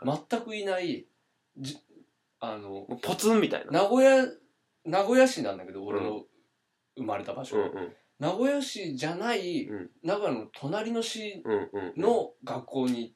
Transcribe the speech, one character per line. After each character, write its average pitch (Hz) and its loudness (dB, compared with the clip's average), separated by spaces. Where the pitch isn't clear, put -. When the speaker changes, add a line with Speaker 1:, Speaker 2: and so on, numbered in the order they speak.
Speaker 1:
い - -8
は 139 0
い。 151 -6
Speaker 2:
全 226 -2
く 220 -10
い 202 -6
な 185 -2
い、 156 -4
じ-、 135 -12
あ 110 -8
の、 101 -14
Speaker 1:
も 98 -10
う 120 -6
ポ 180 -2
ツ 214 4
ン 220 6
み 185 4
た 73 -2
い - -10
な。 - -8
Speaker 2:
名 202 4
古 254 6
屋、 262 8
名 185 2
古 247 4
屋 262 10
市 254 0
な 101 -2
ん 95 -8
だ 92 -14
け 92 -14
ど、 98 -10
Speaker 1:
う - -8
ん。 - -8
Speaker 2:
俺 101 -2
の 85 -4
生 131 -8
ま 107 -2
れ 101 -6
た 98 -8
場 - -8
所。 104 -8
Speaker 1:
う 104 4
ん - 2
う 90 0
ん。 87 -8
Speaker 2:
名 151 0
古 226 2
屋 285 0
市 185 -6
じ 143 -4
ゃ 170 -4
な 226 -2
い、 175 -2
Speaker 1:
う 107 -8
ん。 90 -10
Speaker 2:
名 175 0
古 208 -2
屋 147 0
の 113 -6
隣 214 -4
の 233 -2
市 214 -8
Speaker 1:
う - -6
ん 110 4
う 101 2
ん 101 -2
う - -6
ん。 165 -2
Speaker 2:
の 226 4
学 127 -6
校 131 0
に 117 -2